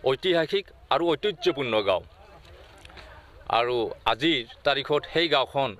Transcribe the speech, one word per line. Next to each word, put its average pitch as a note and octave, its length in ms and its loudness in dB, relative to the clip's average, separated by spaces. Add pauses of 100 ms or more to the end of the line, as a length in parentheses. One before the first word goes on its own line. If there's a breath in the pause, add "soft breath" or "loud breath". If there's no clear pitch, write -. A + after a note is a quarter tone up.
ঐতিহাসিক E3+ 600 0 (240)
আৰু D#3 180 4
ঐতিহ্যপূৰ্ণ D3 720 0
গাঁও। F#2 200 2 (1500 loud breath)
আৰু A#2 420 0 (140)
আজিৰ A#2+ 420 0 (180)
তাৰিখত C#3+ 380 0 (100)
সেই E3 160 0
গাঁওখন C3+ 520 0